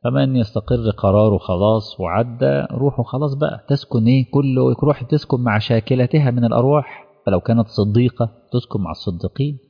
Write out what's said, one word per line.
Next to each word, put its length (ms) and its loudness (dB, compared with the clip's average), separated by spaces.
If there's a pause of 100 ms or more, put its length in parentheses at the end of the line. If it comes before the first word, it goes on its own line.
فمن 320 0
يستقر 540 -2
قراره 480 2
خلاص 640 0
وعدى، 720 -2
روحه 320 -2
خلاص 320 -4
بقى 340 -4
تسكن 380 0
إيه؟ 240 2
كله 420 2 (100)
روح 200 0
تسكن 380 -2
مع 180 2
شاكلتها 720 2
من 140 0
الأرواح. 600 0 (220)
فلو 140 2
كانت 280 2
صديقة 640 0 (220)
تسكن 280 -4
مع 100 -6
الصديقين 680 -6 (120)